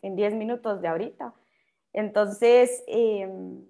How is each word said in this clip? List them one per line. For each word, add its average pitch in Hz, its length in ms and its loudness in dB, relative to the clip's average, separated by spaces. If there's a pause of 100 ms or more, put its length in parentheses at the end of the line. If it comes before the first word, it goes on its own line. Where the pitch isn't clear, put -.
en 190 140 -8
diez 208 180 0
minutos 220 460 -4
de 175 80 -4
ahorita. 190 460 -6 (580)
Entonces, 214 920 4
em, 196 840 -2